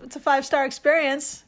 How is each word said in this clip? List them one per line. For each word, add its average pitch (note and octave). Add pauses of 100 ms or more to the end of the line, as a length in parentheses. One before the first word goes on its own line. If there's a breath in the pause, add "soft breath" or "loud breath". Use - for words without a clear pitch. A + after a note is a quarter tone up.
it's -
a D4
five-star C#4
experience, C#4+